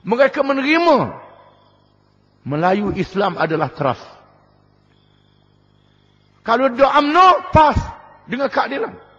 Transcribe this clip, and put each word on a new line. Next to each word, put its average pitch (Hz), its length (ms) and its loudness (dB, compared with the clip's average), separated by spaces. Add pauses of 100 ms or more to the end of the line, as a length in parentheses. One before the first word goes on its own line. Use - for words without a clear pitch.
Mereka 269 400 0
menerima 277 720 0 (1300)
Melayu 185 540 -2
Islam 190 400 -4
adalah 156 320 -2
teras. 135 320 -4 (2500)
Kalau 247 320 0
dia 262 160 2
umno, 311 640 2
pas 302 240 4 (480)
dengan 247 240 -6
keadilan 262 480 -6 (220)